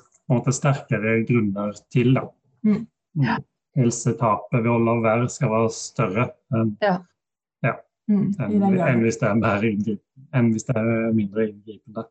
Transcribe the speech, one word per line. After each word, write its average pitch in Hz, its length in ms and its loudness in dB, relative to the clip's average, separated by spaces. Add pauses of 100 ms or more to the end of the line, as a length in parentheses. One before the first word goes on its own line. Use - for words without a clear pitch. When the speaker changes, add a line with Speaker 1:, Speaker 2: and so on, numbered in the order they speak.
(260)
Speaker 1:
på - 80 0
en 120 80 2
måte 123 160 0
sterkere 113 640 0
grunner 104 560 0 (140)
til, 127 260 4
da. - 80 -4 (380)
Speaker 2:
Mm. 214 240 0 (280)
Speaker 1:
Mm. 139 120 0
Speaker 3:
Ja. - 100 -2 (380)
Speaker 1:
Helsetapet 117 880 0
ved 117 80 2
å 117 80 2
la 117 220 2
være 113 260 2
skal - 240 -2
være 113 180 2
større 110 600 -4 (220)
enn, 113 280 0
Speaker 3:
Ja. 190 180 2 (640)
Speaker 1:
ja, - 120 0 (280)
Speaker 2:
Mm, 202 260 0
i - 140 -4
Speaker 1:
enn, 208 80 -4 (100)
Speaker 2:
den 196 160 2
grad. 165 120 0
Speaker 1:
enn 120 120 2
hvis 113 160 0
det 117 100 0
er 101 80 0
mer 104 300 2
inngrip-, 104 640 -4
enn 117 220 2
hvis 110 140 -2
det 123 120 -2
er 113 340 0
mindre 110 380 0
inngripende. 104 600 -14